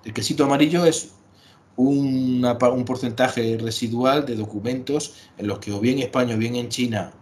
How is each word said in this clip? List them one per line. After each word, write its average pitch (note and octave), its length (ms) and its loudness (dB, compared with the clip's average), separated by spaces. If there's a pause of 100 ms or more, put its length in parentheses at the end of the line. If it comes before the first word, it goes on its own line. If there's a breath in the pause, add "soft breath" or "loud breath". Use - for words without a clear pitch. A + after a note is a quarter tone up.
El A2 100 -14
quesito C#3 300 -2
amarillo D3+ 420 4
es - 280 0 (640 soft breath)
una B2+ 800 2
pa-, B2 120 6
un B2+ 160 0
porcentaje A#2+ 720 0
residual A#2+ 680 0
de B2 100 -4
documentos A#2+ 800 -4 (220 loud breath)
en G2+ 100 -4
los F#2+ 120 -4
que G#2 120 -8
o G2+ 80 -4
bien B2 200 2
España B2 360 0
o - 20 0
bien A#2 180 -2
en A#2+ 140 -6
China A2+ 520 -4